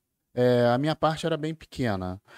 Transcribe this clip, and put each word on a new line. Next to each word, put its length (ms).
é, 400
a 40
minha 180
parte 300
era 120
bem 180
pequena. 680